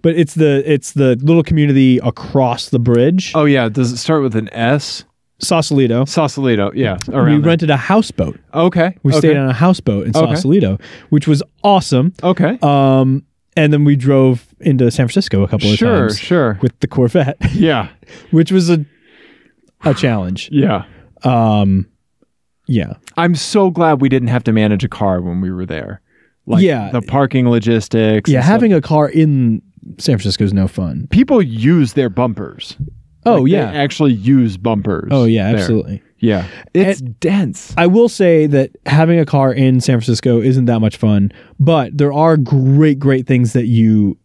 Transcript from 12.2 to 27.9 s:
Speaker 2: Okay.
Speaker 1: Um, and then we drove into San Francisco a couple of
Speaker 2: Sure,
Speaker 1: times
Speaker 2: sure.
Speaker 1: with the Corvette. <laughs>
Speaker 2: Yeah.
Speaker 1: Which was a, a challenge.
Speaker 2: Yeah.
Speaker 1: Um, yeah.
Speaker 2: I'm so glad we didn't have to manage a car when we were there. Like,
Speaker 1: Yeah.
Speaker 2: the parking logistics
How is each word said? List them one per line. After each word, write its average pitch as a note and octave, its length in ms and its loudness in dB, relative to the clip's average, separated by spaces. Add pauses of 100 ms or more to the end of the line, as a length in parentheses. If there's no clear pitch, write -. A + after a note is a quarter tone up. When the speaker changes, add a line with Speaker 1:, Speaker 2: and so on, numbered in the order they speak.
Speaker 2:
Okay. F#3 380 0
Speaker 1:
Um, C3+ 640 2 (320)
and D3+ 160 2
then D3 140 2
we C#3+ 100 4
drove C3 500 2 (140)
into B2+ 320 2
San B2+ 160 0
Francisco G#2+ 360 0
a F#2 40 0
couple G#2 240 0
of G#2+ 60 0
Speaker 2:
Sure, G#3+ 300 2
Speaker 1:
times G#2 120 -4
Speaker 2:
sure. B2+ 420 0
Speaker 1:
with - 200 -14
the C#3 60 -2
Corvette. C3+ 580 0
<laughs> - 80 0
Speaker 2:
Yeah. D3+ 340 0 (440)
Speaker 1:
Which D#3+ 200 2
was F#3 180 2
a, E3 140 0 (1040)
a D3+ 80 2
challenge. G2 580 -4
Speaker 2:
Yeah. C3+ 320 0 (400)
Speaker 1:
Um, G#2+ 640 2 (800)
yeah. G2 260 -2 (220)
Speaker 2:
I'm E3+ 200 0
so F#3+ 340 0
glad D#3+ 320 0
we C3+ 80 2
didn't B2 200 0
have B2 160 -2
to A#2 60 0
manage G#2+ 320 2
a A2+ 60 -4
car F#2+ 320 -2
when F2 180 -6
we F#2 120 -4
were F2+ 140 -8
there. E2+ 360 -10 (440)
Like, F3 180 2
Speaker 1:
Yeah. A#2+ 280 -2
Speaker 2:
the A#2+ 100 -4
parking C3 480 0
logistics A2 800 0